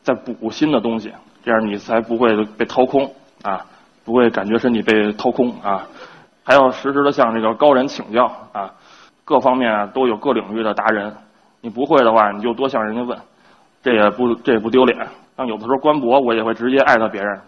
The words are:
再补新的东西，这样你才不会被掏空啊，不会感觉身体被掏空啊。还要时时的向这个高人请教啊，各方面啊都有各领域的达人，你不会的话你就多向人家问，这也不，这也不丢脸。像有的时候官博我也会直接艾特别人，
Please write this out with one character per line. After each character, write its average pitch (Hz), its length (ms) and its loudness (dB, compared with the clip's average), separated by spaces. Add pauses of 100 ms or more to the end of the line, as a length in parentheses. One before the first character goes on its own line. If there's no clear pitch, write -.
再 135 100 0
补 113 380 -8
新 151 200 0
的 131 80 2
东 113 200 -2
西， 107 120 -12 (320)
这 120 80 -2
样 110 140 2
你 101 120 -4
才 113 220 -2
不 117 160 -4
会 110 300 2 (120)
被 117 80 -2
掏 127 200 0
空 135 260 -2 (300)
啊， 98 240 -8 (380)
不 113 100 -6
会 120 160 6
感 104 160 -2
觉 107 120 0
身 123 140 0
体 110 120 -2
被 107 300 2
掏 120 180 -2
空 123 200 0 (100)
啊。 98 260 -4 (560)
还 127 100 4
要 135 160 6
时 135 240 -4
时 143 100 2
的 143 80 2
向 127 220 2
这 113 80 -2
个 110 140 0
高 147 180 4
人 131 140 2
请 123 260 -10
教 123 120 4 (280)
啊， 98 180 -8 (520)
各 143 160 2
方 127 180 2
面 123 140 0
啊 104 160 0
都 127 200 -2
有 113 80 0
各 131 160 -4
领 104 220 -4
域 113 80 -6
的 107 140 -4
达 104 100 -4
人， 107 260 0 (500)
你 117 80 -12
不 120 180 -6
会 147 160 4
的 113 100 4
话 107 180 4
你 101 100 -10
就 117 120 -4
多 131 160 -4
向 120 160 -2
人 107 100 -6
家 120 60 -6
问， 123 160 -8 (640)
这 123 120 0
也 104 180 4
不， 120 240 -2
这 131 180 -2
也 113 60 2
不 110 100 -4
丢 127 160 4
脸。 117 220 -2 (280)
像 131 120 -8
有 110 100 -6
的 107 60 -14
时 110 40 -10
候 131 120 0
官 151 200 0
博 127 200 2
我 120 140 0
也 113 100 0
会 113 100 -2
直 117 180 -4
接 135 60 2
艾 143 200 4
特 110 120 0
别 101 120 -8
人， 101 260 -6